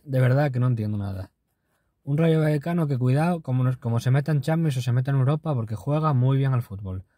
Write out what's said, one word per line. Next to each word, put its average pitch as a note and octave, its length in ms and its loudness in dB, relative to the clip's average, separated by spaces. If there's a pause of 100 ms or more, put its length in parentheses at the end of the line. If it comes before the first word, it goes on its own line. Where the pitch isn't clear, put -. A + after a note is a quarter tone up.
de C3 160 0
verdad, C3+ 320 2
que B2 80 -2
no B2+ 80 2
entiendo G#2+ 280 -2
nada. F#2+ 360 -8 (720)
Un C#3+ 120 -2
Rayo D#3+ 240 2
Vallecano D#3 460 0
que, C#3+ 100 0
cuidado, D3 460 2
como B2+ 220 0
nos, B2+ 120 0
como A#2 240 -2
se B2+ 100 0
meta C#3 220 2
en C#3+ 80 2
Champions D#3+ 360 0
o B2+ 40 -4
se A#2+ 120 -2
meta C3 180 0
en C#3 80 2
Europa, D3 360 0
porque A2 200 -4
juega D3+ 400 0
muy C3 240 4
bien C3+ 160 0
al A#2+ 80 0
fútbol. F#2+ 420 -10 (120)